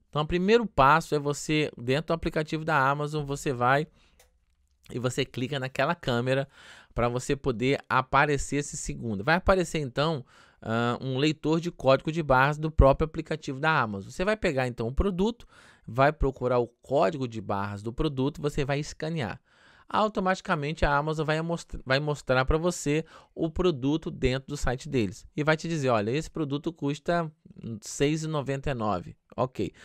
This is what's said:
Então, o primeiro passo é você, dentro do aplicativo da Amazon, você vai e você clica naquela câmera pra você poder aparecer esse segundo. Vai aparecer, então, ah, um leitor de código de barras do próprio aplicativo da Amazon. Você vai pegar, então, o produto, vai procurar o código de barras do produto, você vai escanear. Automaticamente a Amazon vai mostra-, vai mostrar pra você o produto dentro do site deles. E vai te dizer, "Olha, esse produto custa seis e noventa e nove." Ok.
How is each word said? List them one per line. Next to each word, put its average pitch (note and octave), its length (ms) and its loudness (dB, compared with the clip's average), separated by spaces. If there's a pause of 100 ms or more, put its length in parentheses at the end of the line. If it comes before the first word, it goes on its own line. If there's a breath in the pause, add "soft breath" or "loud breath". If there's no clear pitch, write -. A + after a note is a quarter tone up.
(120)
Então, D3 100 -2
o D3+ 60 -2
primeiro F#3+ 400 4
passo D3+ 480 4
é D3+ 40 2
você, D3 600 -2
dentro C3 300 -2
do E3+ 40 0
aplicativo D#3+ 500 -4
da D#3 140 0
Amazon, D3 480 2
você C#3 300 -4
vai B2+ 320 2 (1040 soft breath)
e B2+ 60 -6
você B2+ 260 -2
clica C3 340 -6
naquela C3+ 360 -2
câmera C3 520 0 (480 loud breath)
pra A#2 140 0
você B2 260 -2
poder C3 540 0
aparecer C#3 680 2
esse D3 200 -6
segundo. A#2 480 -8
Vai D#3 100 4
aparecer, F3+ 460 2
então, C#3+ 440 -2 (380 soft breath)
ah, A#2 380 0
um C3 180 -4
leitor D3+ 420 2
de E3+ 120 -6
código C3+ 400 4
de E3 100 -2
barras C#3 340 4
do D#3 140 -4
próprio C#3 340 6
aplicativo D3+ 540 -8
da D#3 220 2
Amazon. G#2+ 300 -4
Você F#3 140 -4
vai G#3+ 120 2
pegar, C3 320 0
então, A#2 180 -6
o B2+ 80 -6
produto, G3 500 0 (400 loud breath)
vai C3+ 280 2
procurar B2+ 480 0
o A#2+ 80 0
código D3 580 0
de A2+ 140 -8
barras G2+ 420 -4
do A2+ 100 -8
produto, D3 480 -2
você D3 240 -2
vai C#3+ 140 -2
escanear. D#3 600 -6 (480 soft breath)
Automaticamente F#3 960 0
a D3 120 2
Amazon D#3 280 0
vai D#3 160 0
mostra-, E3 460 -6
vai C3 140 4
mostrar C#3 440 0
pra D3+ 140 2
você D#3+ 460 0 (280 loud breath)
o E3 160 -4
produto D#3 640 0
dentro C3 380 -2
do D3 80 -8
site B2+ 320 -4
deles. A2 360 -2 (120)
E D3+ 80 -2
vai D#3 120 4
te E3 120 -8
dizer, D3 220 0
"Olha, A2 200 2
esse D3+ 180 -4
produto C#3+ 440 -4
custa D#3+ 580 -2 (500)
seis D#3 440 -2
e - 20 -6
noventa C#3 420 -4
e C#3+ 60 -2
nove." G2+ 420 -4 (200)
Ok. A#2 360 -2 (120)